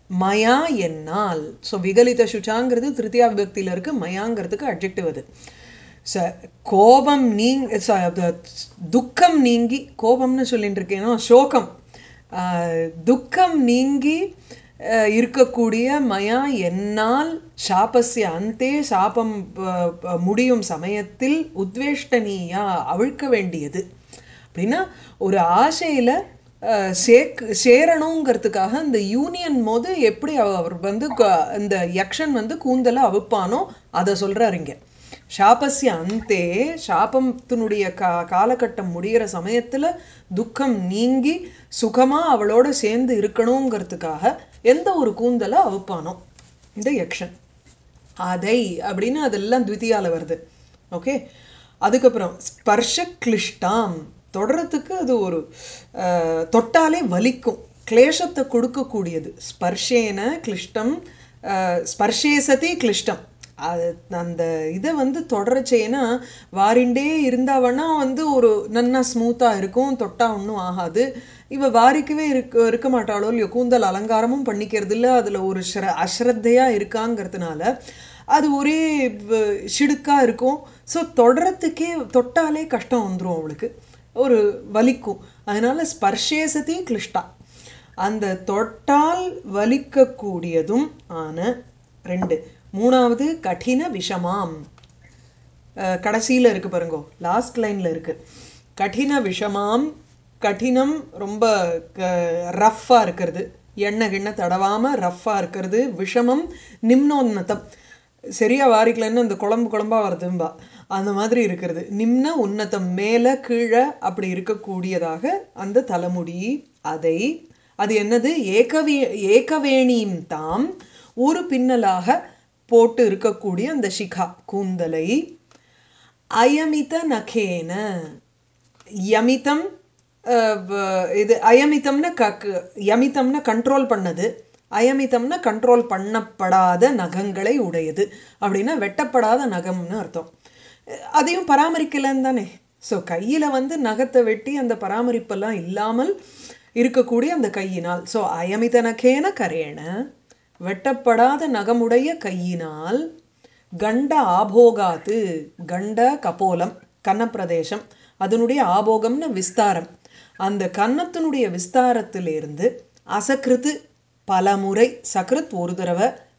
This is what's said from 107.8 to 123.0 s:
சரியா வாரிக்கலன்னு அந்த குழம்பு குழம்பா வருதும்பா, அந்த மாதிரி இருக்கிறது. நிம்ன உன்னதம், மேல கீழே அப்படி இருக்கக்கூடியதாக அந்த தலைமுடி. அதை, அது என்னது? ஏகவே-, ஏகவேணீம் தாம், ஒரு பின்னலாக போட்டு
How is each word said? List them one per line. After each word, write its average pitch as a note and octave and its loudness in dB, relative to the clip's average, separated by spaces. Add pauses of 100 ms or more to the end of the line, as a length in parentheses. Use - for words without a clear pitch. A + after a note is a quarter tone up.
சரியா A#3+ 2
வாரிக்கலன்னு A3+ 4
அந்த A3 0
குழம்பு G#3+ 0
குழம்பா G#3+ 0
வருதும்பா, F3+ -4 (340)
அந்த G3 -4
மாதிரி A3 2
இருக்கிறது. F3 -4 (100)
நிம்ன A#3+ 2 (100)
உன்னதம், G3+ -2
மேல A#3 2
கீழே A#3 2 (180)
அப்படி F#3 -4
இருக்கக்கூடியதாக F#3 -4 (260)
அந்த G3+ 0
தலைமுடி. F3+ -4 (100)
அதை, E3 -2 (280)
அது G#3 0
என்னது? A#3 2 (120)
ஏகவே-, C4 2
ஏகவேணீம் A#3+ 2
தாம், F3 -4 (400)
ஒரு D#4+ 0
பின்னலாக B3 2 (460)
போட்டு A#3 6